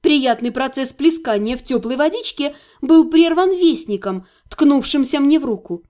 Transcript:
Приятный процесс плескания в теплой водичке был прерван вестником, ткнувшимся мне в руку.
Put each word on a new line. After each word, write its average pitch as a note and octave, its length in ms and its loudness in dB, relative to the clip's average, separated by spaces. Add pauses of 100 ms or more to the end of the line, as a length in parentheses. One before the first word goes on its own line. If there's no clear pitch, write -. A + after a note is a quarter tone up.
Приятный B3 520 0
процесс C4 400 -6
плескания B3 640 -2
в B3+ 80 -14
теплой A#3+ 320 -4
водичке D4+ 580 -4 (260)
был D#4+ 300 4
прерван E4 400 2
вестником, G#3 760 -2 (220)
ткнувшимся C#4+ 720 0
мне C#4+ 200 4
в C#4+ 40 -10
руку. F#3+ 460 -8